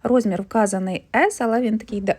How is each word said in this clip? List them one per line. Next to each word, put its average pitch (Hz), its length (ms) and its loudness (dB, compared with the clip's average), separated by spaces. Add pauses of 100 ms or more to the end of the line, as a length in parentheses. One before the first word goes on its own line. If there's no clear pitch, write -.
Розмір 226 380 0
вказаний 190 720 -2
S, 359 260 2
але 233 220 0
він 220 160 0
такий 220 200 -6
йде 196 220 -2